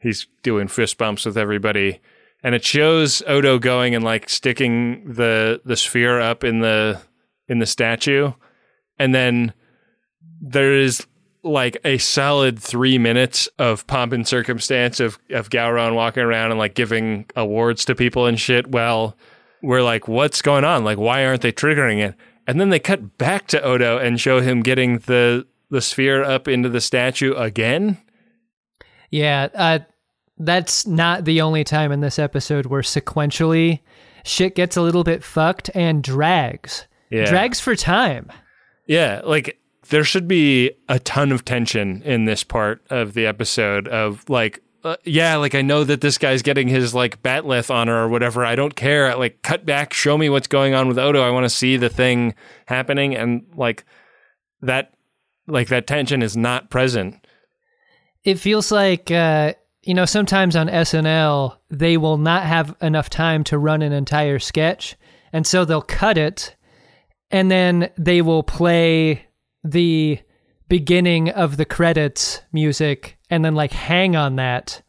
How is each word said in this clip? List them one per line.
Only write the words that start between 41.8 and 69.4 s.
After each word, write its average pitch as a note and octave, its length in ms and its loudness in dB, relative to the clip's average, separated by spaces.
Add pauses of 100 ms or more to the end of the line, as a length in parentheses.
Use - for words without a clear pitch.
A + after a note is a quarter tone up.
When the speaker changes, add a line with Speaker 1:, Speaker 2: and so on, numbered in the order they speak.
Speaker 1:
in A#2+ 220 0
this A2 200 -2
part A2 440 -4
of A2+ 260 -4
the A2+ 120 0
episode G#2 640 -2
of, G#2+ 420 -4
like, A#2 300 -2 (240)
uh, E3 200 -4
yeah, D#3+ 320 2
like, C#3+ 180 -2
I C#3 80 0
know D3 220 2
that C#3 160 0
this C#3+ 180 0
guy's C3 240 0
getting C#3 260 0
his, B2+ 260 0
like, B2 280 -2
bat'leth C3 480 -2
honor A#2 340 0
or A2+ 40 -2
whatever. A#2+ 360 0
I A#2 120 0
don't C#3+ 180 -2
care. C3+ 420 2
Like, B2 260 -4
cut - 240 -4
back, C#3+ 260 -2
show D3 260 0
me D#3 100 2
what's C#3 200 0
going C3+ 260 2
on C3 140 2
with B2 100 0
Odo. C#3 240 2
I B2 80 2
wanna B2+ 200 0
see C3 260 0
the A#2+ 140 0
thing A#2+ 440 0 (320)
happening. C3+ 480 -2
And, A#2+ 300 -4 (100)
like, B2 300 -4 (800)
that, C3 300 -4 (540)
like, B2 220 -2
that B2 180 0
tension C#3 360 -2
is G#2+ 140 -4
not A#2+ 340 -2
present. A#2+ 560 -2 (960)
Speaker 2:
It F#3+ 160 0
feels G#3+ 320 0
like, G3 380 2
uh, D#3 420 2 (300)
you F#3 120 -2
know, F3+ 100 4
sometimes F#3+ 520 2
on D#3+ 120 2
S E3 260 0
N D#3 120 0
L, D3+ 540 0 (100)
they E3 260 0
will D#3 220 0
not E3+ 260 2
have D#3+ 360 0
enough D#3 300 0
time D#3+ 340 0
to D3+ 140 -2
run D3+ 240 0
an D3 100 -2
entire C#3+ 460 0
sketch. - 580 -4 (360)
And D#3+ 140 -2
so F#3 180 2
they'll D#3 180 0
cut G3+ 360 0
it, - 360 -4 (760)
and F#3+ 200 2
then F3+ 460 2
they F3 260 2
will D#3+ 200 2
play E3 840 2 (380)